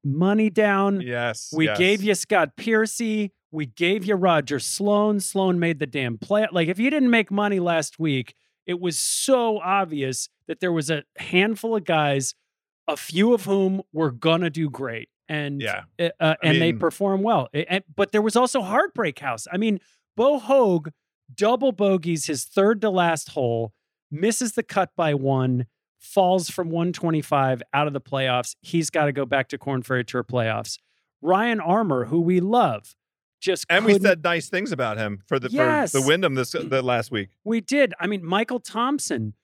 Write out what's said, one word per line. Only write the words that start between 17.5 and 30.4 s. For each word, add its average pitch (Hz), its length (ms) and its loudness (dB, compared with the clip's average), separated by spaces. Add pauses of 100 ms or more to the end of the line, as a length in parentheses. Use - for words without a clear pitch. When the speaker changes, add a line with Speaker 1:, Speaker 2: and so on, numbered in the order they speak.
Speaker 1:
A-, 151 180 -2
and, 190 120 -2 (120)
but 196 160 0
there 208 100 2
was 214 140 0
also 247 260 2
Heartbreak 214 580 -2
House. 123 320 -6
I 175 60 -8
mean, 208 220 0 (380)
Bo 269 220 4
Hoag 208 520 2 (420)
double 240 380 2
bogeys 175 540 0
his 143 180 -4
third 202 380 2
to 220 80 0
last 170 400 0
hole, 117 420 -2 (400)
misses 214 420 -2
the 233 100 -2
cut 185 340 -2
by 160 160 2
one, 131 540 0 (320)
falls 185 500 2
from 170 200 -6
one 170 220 -2
twenty-five 139 720 0 (100)
out 147 140 0
of 147 60 -6
the 139 80 -6
playoffs. 127 600 -2
He's 165 280 -2
gotta 147 240 0
go 139 120 -2
back 131 240 0
to 139 80 -8
Korn 131 260 -4
Ferry 127 200 -2
Tour 123 220 -4
playoffs. 113 540 -4 (420)